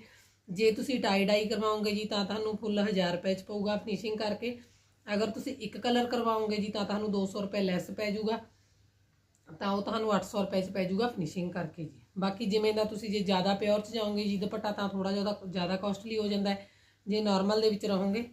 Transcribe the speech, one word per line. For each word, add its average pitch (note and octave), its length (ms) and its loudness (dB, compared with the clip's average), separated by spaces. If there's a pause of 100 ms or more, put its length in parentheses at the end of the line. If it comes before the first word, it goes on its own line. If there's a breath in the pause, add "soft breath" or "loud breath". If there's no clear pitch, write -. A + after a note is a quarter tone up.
(500 loud breath)
ਜੇ G#3+ 220 4
ਤੁਸੀਂ B3 280 0
ਟਾਈ G3 260 4
ਡਾਈ G#3 200 4
ਕਰਵਾਓਗੇ G#3+ 460 0
ਜੀ G#3 140 0
ਤਾਂ G#3 200 0
ਤੁਹਾਨੂੰ G#3+ 320 -2
ਫੁੱਲ G#3+ 220 0
ਹਜ਼ਾਰ F#3 320 2
ਰੁਪਏ F#3+ 220 0
'ਚ F#3 100 -4
ਪਊਗਾ G#3 340 -2
ਫਿਨਿਸ਼ਿੰਗ G#3+ 400 -4
ਕਰਕੇ। A#3 400 -4 (500 loud breath)
ਅਗਰ G#3 220 0
ਤੁਸੀਂ A#3+ 280 -6
ਇੱਕ G#3 200 -10
ਕਲਰ A#3+ 280 2
ਕਰਵਾਓਗੇ A3 520 0
ਜੀ G#3 140 -2
ਤਾਂ G#3+ 140 -2
ਤੁਹਾਨੂੰ G#3 260 -2
ਦੋ G3 140 2
ਸੌ G3+ 160 -6
ਰੁਪਏ G3+ 200 -2
ਲੈਸ F3+ 300 0
ਪੈ G#3 180 -4
ਜਾਊਗਾ, G#3+ 300 0 (1080 soft breath)
ਤਾਂ G3 220 -4
ਉਹ G3+ 100 0
ਤੁਹਾਨੂੰ A3 340 0
ਅੱਠ F3+ 80 2
ਸੌ G#3 180 -2
ਰੁਪਏ F#3+ 200 0
'ਚ F3+ 80 -4
ਪੈ F#3+ 140 -2
ਜਾਊਗਾ G3 240 0
ਫਿਨਿਸ਼ਿੰਗ F3+ 440 -4
ਕਰਕੇ E3 320 -6
ਜੀ। - 180 -12 (160)
ਬਾਕੀ G3 280 -2
ਜਿਵੇਂ G#3+ 280 4
ਦਾ G#3+ 100 2
ਤੁਸੀਂ, G#3+ 260 -4
ਜੇ G#3 100 0
ਜ਼ਿਆਦਾ G3 340 2
ਪਿਓਰ G#3 280 2
'ਚ - 100 -12
ਜਾਓਗੇ G#3 320 0
ਜੀ G3+ 140 0
ਦੁਪੱਟਾ, G#3 340 -2
ਤਾਂ G3+ 180 -2
ਥੋੜ੍ਹਾ G3 220 -2
ਜਿਹਾ, G3+ 240 0 (120)
ਜ਼ਿਆਦਾ F3+ 300 -2
ਕਾਸਟਲੀ G#3 400 -4
ਹੋ G#3 100 0
ਜਾਂਦਾ G3+ 220 2
ਹੈ। G3 180 -4 (400 loud breath)
ਜੇ G#3 140 2
ਨਾਰਮਲ G#3 400 4
ਦੇ A3 80 6
ਵਿੱਚ G#3 160 0
ਰਹੋਗੇ G3 480 2